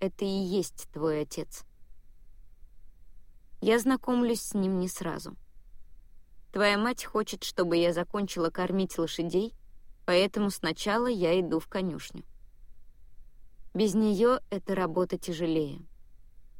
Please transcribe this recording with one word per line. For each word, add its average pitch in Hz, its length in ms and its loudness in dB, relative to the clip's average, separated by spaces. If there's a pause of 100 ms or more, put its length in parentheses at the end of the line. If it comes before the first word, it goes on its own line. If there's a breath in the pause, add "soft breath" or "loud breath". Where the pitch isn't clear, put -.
это 196 240 -2
и - 20 2
есть 196 640 -2
твой 151 300 0
отец. - 420 -8 (2000)
Я 220 180 8
знакомлюсь 240 640 4
с - 120 -8
ним 190 260 4
не 180 100 2
сразу. - 480 -6 (1160)
Твоя 202 260 4
мать 240 280 0
хочет, - 400 -2
чтобы 170 320 2
я 170 160 6
закончила 175 560 0
кормить 185 480 0
лошадей, 170 560 0 (520)
поэтому 196 440 4
сначала 202 580 0
я 185 320 2
иду 160 200 0
в - 100 -12
конюшню. 185 540 -6 (1500)
Без 196 220 2
неё 220 440 4 (100)
эта 196 260 -2
работа 180 420 0
тяжелее. 160 680 -2 (720)